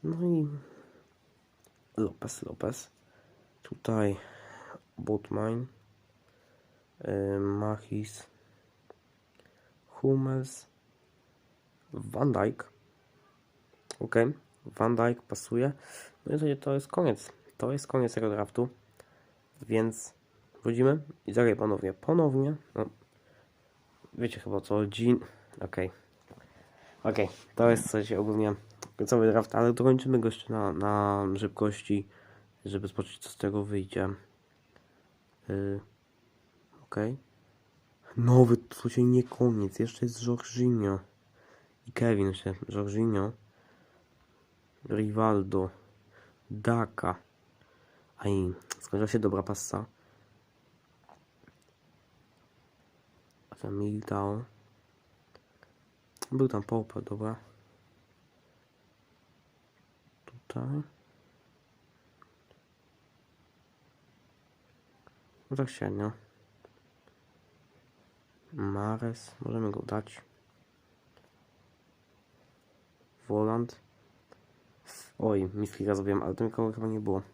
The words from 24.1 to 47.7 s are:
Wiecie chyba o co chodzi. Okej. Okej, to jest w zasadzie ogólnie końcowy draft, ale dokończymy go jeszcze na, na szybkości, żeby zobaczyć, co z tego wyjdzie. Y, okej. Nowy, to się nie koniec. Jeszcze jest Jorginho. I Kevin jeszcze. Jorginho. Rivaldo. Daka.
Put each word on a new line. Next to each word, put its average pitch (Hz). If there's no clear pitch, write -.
Wiecie -
chyba 101
o 95
co -
chodzi. 107
Okej. 92
Okej, 107
to 117
jest 113
w -
zasadzie 107
ogólnie 107
końcowy 113
draft, 110
ale 117
dokończymy 131
go 113
jeszcze -
na, 101
na 101
szybkości, 104
żeby 101
zobaczyć, -
co -
z -
tego 101
wyjdzie. 95
Y, 98
okej. 113
Nowy, 120
to -
się 123
nie 123
koniec. 113
Jeszcze 117
jest 120
Jorginho. 117
I -
Kevin 107
jeszcze. 95
Jorginho. 104
Rivaldo. 104
Daka. 107